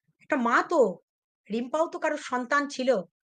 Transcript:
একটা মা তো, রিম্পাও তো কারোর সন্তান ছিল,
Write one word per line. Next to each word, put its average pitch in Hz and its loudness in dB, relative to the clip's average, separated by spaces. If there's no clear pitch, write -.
একটা - -2
মা 254 2
তো, 240 4
রিম্পাও 269 -2
তো 349 -12
কারোর 302 -2
সন্তান 262 -2
ছিল, 247 0